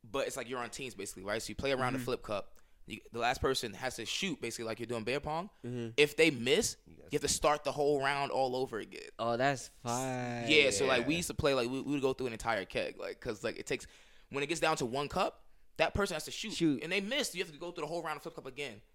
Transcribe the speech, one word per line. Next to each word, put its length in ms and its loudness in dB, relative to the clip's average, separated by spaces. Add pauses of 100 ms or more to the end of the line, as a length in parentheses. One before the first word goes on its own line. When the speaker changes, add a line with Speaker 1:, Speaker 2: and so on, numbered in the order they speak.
(100)
Speaker 1:
but 160 0
it's 100 -6
like 120 -8
you're 100 -6
on 120 -4
teams 240 -8
basically, 300 -10
right? 180 0
So 80 -6
you 40 -8
play 180 0
around 200 2
Speaker 2:
Mm-hmm. 60 -2
Speaker 1:
the 60 -4
flip 180 -2
cup. 320 -4 (320)
You, 120 -10 (140)
the 80 -6
last 200 2
person 340 0
has 220 -6
to 100 -6
shoot 340 -2
basically 240 -6
like 160 -6
you're 60 -6
doing 180 -4
bear 160 0
pong. 280 -4 (160)
Speaker 2:
Mm-hmm. 320 -4
Speaker 1:
If 200 6
they 140 8
miss, 460 2 (120)
Speaker 3:
You 80 -20
guys 160 -20
Speaker 1:
you 40 0
have 60 2
to 60 0
start 340 4
the 100 -2
whole 300 4
round 300 0
all 240 2
over 220 -2
again. 240 -8 (160)
Speaker 2:
Oh, 180 2
that's 340 0 (140)
fine. 640 -2
Speaker 1:
Yeah, 220 8
so, 160 4
like, 200 4
we 80 2
Speaker 3:
Yeah. 40 2
Speaker 1:
used 100 -4
to 60 -6
play, 200 4
like, 160 2
we, 100 -2
we 120 -2
would 100 0
go 120 4
through 140 -4
an 40 -4
entire 320 -2
keg, 340 -4
like, 220 -8
'cause, 240 -6
like, 140 -2
it 80 -10
takes, 200 -4 (440)
when 120 -2
it 60 -2
gets 120 -2
down 180 4
to 80 -2
one 220 -2
cup, 360 -2 (320)
that 180 2
person 200 2
has 100 -4
to 80 -10
shoot. 200 -6
Speaker 2:
Shoot. 300 2
Speaker 1:
And 80 -6
they 100 2
missed, 360 -2
you 80 -2
have 80 -10
to 60 -18
go 120 -8
through 120 -8
the 60 -6
whole 140 -4
round 140 -4
of 60 -12
flip 120 -10
cup 120 -12
again. 340 -8 (140)